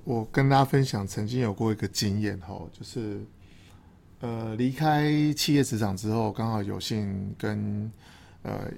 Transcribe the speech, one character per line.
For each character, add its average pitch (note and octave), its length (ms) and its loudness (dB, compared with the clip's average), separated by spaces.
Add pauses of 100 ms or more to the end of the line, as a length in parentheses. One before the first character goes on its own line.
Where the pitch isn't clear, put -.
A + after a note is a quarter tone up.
我 A2+ 260 -2
跟 C3+ 180 4
大 C#3 80 6
家 C3+ 80 8
分 C3+ 200 4
享 G#2+ 200 -2
曾 G#2 220 -4
经 B2 140 -2
有 A2 120 2
过 A2 200 2
一 - 20 0
个 G#2 140 -2
经 G#2 320 0
验 G2 220 -2
吼， F#2+ 300 -12
就 - 120 -16
是， G#2 360 -6 (1000)
呃， A2+ 340 -6
离 B2 160 2
开 D3+ 640 4
企 D3+ 200 0
业 C#3+ 100 6
职 A#2 120 -2
场 G2+ 200 0
之 G#2 140 -2
后， A2 220 0
刚 A2+ 180 -2
好 G#2+ 120 0
有 G2 160 -4
幸 G2+ 580 -4
跟， G#2 540 -2 (520)
呃， G2+ 360 -8